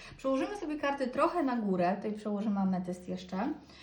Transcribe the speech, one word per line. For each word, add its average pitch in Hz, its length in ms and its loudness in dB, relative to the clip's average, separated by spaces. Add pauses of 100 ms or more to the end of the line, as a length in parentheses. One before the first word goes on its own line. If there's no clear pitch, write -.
(180)
Przełożymy 269 400 0
sobie 302 200 -4
karty 277 300 0
trochę 320 360 2
na 254 120 2
górę. 190 400 2
Tutaj 208 180 -4
przełożymy 208 460 0
ametyst 185 500 0
jeszcze, 190 440 -2 (300)